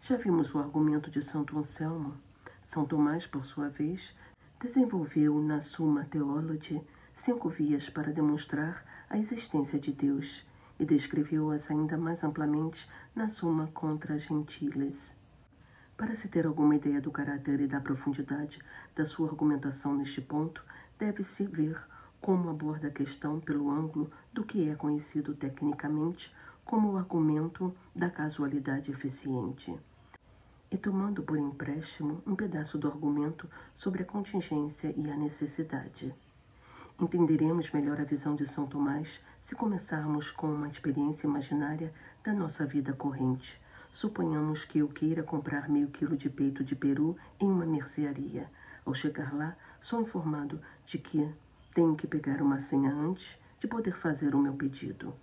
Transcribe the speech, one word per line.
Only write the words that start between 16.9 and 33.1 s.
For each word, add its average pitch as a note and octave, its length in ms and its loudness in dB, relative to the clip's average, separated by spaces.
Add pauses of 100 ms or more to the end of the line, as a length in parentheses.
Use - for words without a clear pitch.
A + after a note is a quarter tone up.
do C#3+ 120 -4
caráter C#3+ 480 0
e C#3+ 60 2
da C#3 120 0
profundidade C#3 800 -2 (380)
da D#3 80 2
sua D#3 240 -2
argumentação C#3+ 680 0
neste C#3 280 -2
ponto, D3+ 420 -2 (340)
deve-se G#3 460 -2
ver D#3+ 340 0 (420)
como F3+ 280 4
aborda D3+ 400 -2
a - 20 -2
questão C#3+ 480 -4
pelo D3 320 0
ângulo D#3 400 0 (220)
do A3+ 100 -2
que F#3+ 260 0
é D3+ 60 0
conhecido D3 600 -2
tecnicamente D3 1000 -2 (300)
como G#3+ 280 4
o F#3+ 40 2
argumento E3+ 800 2 (180)
da F3 140 0
casualidade D3 840 -2
eficiente, C3 880 -4 (920)
e G3 80 0
tomando F#3+ 440 0
por D#3 140 0
empréstimo D3 880 -2
um G#3 80 2
pedaço E3+ 440 -2
do D3 100 0
argumento D3+ 600 0 (280)